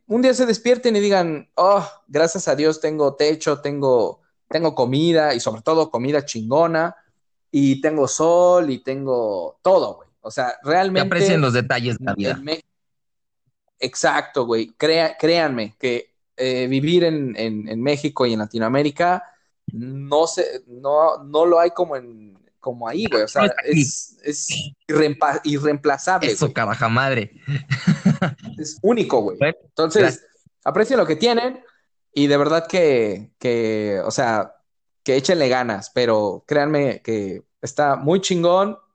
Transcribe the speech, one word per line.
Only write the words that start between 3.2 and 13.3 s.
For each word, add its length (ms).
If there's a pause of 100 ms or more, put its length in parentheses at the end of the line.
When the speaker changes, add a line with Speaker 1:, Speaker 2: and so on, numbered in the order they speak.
Speaker 1:
tengo, 600 (280)
tengo 240
comida, 640
y 40
sobre 220
todo 300
comida 340
chingona, 680 (560)
y 280
tengo 280
sol, 640
y 80
tengo 840
todo, 360
güey". 120 (120)
O 100
sea, 320
Speaker 2:
Que 80
Speaker 1:
realmente 340
Speaker 2:
aprecien 360
los 120
detalles 460
de 60
la 80
Speaker 1:
en 40
Speaker 2:
vida. 240
Speaker 1:
Me-, 220 (1160)